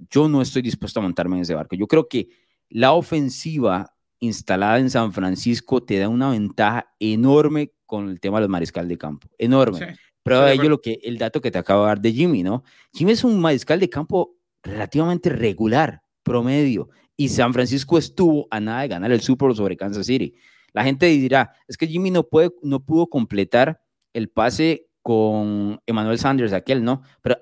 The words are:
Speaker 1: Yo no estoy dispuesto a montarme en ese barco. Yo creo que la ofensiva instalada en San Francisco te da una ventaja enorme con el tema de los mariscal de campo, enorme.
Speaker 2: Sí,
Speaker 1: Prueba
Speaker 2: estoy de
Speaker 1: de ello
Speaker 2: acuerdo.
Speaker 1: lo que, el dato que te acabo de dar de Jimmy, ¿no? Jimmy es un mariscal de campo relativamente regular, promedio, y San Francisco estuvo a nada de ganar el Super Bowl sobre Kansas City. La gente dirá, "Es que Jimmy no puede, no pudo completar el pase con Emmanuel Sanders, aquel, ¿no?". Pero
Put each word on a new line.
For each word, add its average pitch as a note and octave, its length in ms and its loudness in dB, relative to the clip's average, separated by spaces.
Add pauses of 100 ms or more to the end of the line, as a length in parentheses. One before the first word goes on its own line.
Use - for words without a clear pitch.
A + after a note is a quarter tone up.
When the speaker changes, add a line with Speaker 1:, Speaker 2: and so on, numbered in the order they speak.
Speaker 1:
Yo D3+ 200 4
no C#3+ 120 2
estoy B2+ 200 -2
dispuesto A2 380 -6
a G#2 40 -2
montarme F2+ 340 -2
en F2+ 60 -2
ese E2+ 120 -4
barco. D#2 200 -8
Yo G2+ 120 -4
creo D#3+ 200 2
que A2+ 220 -4 (400)
la B2+ 240 2
ofensiva C#3 1000 -2 (260)
instalada G#2+ 600 0
en C3 100 2
San A2+ 240 -2
Francisco A2+ 720 -2
te G2+ 160 -2
da G2 100 0
una B2+ 220 0
ventaja G#2+ 680 -2
enorme C#3 720 2 (140)
con G2+ 240 -6
el F2+ 100 -10
tema G2+ 200 -2
de - 20 2
los G2+ 80 0
mariscal F2 400 -4
de E2+ 80 -6
campo, D2+ 400 -14
enorme. A#2+ 400 2
Speaker 2:
Sí, - 80 -10 (380)
Speaker 1:
Prueba B2+ 180 4
Speaker 2:
estoy - 20 6
de - 60 6
Speaker 1:
de C3+ 40 6
ello C3+ 80 2
Speaker 2:
acuerdo. D3+ 100 4
Speaker 1:
lo D3 100 0
que, A2+ 260 -6
el A#2+ 100 -8
dato A2+ 220 -4
que B2+ 120 -4
te F2+ 80 -4
acabo G2 240 2
de G#2+ 60 2
dar G#2 120 -2
de A2+ 100 2
Jimmy, C3 320 0
¿no? G#2+ 200 -4 (280)
Jimmy F3+ 220 2
es A3+ 100 -2
un A3 160 2
mariscal D#3+ 400 0
de F#3+ 100 0
campo - 460 -4 (280)
relativamente D#3 680 -2
regular, A#2 720 0 (220)
promedio, B2 640 0 (260)
y C#3 140 -2
San A#2+ 240 2
Francisco B2+ 440 0
estuvo D#3 540 0
a A2 80 -4
nada A2 220 -4
de C#3+ 80 -4
ganar G2 240 -2
el A2 80 2
Super C3+ 260 2
Bowl A#2+ 80 2
sobre F#2+ 220 -2
Kansas G2 300 -6
City. B2 260 -2 (400)
La G#2 100 0
gente C3+ 220 0
dirá, C3+ 480 2 (140)
"Es - 100 -14
que - 100 -2
Jimmy F3+ 240 -2
no F3 160 2
puede, E3 240 4 (120)
no C#3 200 -4
pudo E3 240 2
completar A#2+ 720 0 (320)
el A2+ 160 -6
pase B2 580 0 (160)
con G#2+ 800 0
Emmanuel A2 320 -2
Sanders, B2+ 360 0
aquel, B2 300 -2
¿no?". C3+ 200 -2 (180)
Pero B2 200 -2